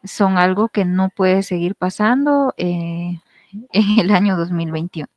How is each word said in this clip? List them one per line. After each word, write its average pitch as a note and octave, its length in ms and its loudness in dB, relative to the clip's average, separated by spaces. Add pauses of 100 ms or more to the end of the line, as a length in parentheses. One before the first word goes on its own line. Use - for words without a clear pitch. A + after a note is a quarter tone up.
son F#3+ 340 0
algo F#3 320 2
que G3 160 -2
no F#3 240 0
puede F#3+ 340 2
seguir F3+ 320 -4
pasando, C4+ 800 0
eh, E3+ 640 -4 (520)
en G#3+ 280 2
el F3+ 120 2
año G3 260 4
dos E3+ 140 -2
mil E3 200 -2
veintiuno. D#3+ 460 -6